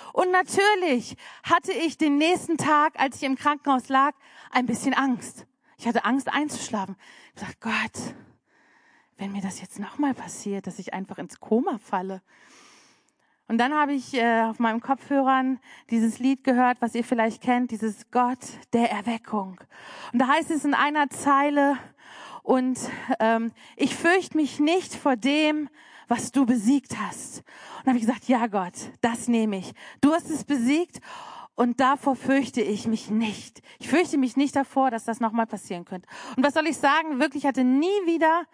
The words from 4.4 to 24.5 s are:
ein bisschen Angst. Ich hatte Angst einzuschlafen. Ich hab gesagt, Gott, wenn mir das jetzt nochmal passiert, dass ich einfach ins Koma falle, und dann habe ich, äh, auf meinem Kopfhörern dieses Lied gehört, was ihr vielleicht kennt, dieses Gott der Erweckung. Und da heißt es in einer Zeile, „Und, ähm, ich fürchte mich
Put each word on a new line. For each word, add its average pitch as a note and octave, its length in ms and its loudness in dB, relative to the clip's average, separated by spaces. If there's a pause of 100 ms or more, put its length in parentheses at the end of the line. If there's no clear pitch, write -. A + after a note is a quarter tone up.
ein B3 160 0
bisschen B3 260 -2
Angst. B3+ 540 -2 (300)
Ich - 100 -10
hatte A#3 180 0
Angst C4 260 -2
einzuschlafen. G#3 640 -4 (400)
Ich - 60 -18
hab - 180 -12
gesagt, - 20 -20
Gott, - 540 -6 (1000)
wenn G3+ 140 -8
mir G3 100 -6
das F#3 180 -8
jetzt F#3+ 200 -14
nochmal C#4 340 -2
passiert, - 540 -10
dass F3+ 120 -10
ich - 140 -12
einfach F#3+ 240 -10
ins - 220 -14
Koma C4 400 0
falle, F#3+ 420 -6 (1300)
und A3+ 120 0
dann C4 140 0
habe D4 200 2
ich, C4 220 -4
äh, A#3 280 2
auf A3+ 160 -2
meinem A3+ 220 0
Kopfhörern C4 800 0 (320)
dieses A3+ 260 2
Lied C4 260 0
gehört, B3 380 4
was A#3 140 -2
ihr A#3 80 0
vielleicht A3+ 400 0
kennt, B3 280 2
dieses G#3+ 380 -6
Gott B3 300 0 (340)
der A#3 180 2
Erweckung. G#3 680 -6 (520)
Und A#3+ 80 2
da B3+ 80 4
heißt D#4 220 2
es D#4 160 0
in C#4+ 80 2
einer D4 360 2
Zeile, C#4+ 680 2 (640)
„Und, B3+ 380 0 (400)
ähm, A3+ 320 2 (240)
ich - 200 0
fürchte F4 420 2
mich D4 220 0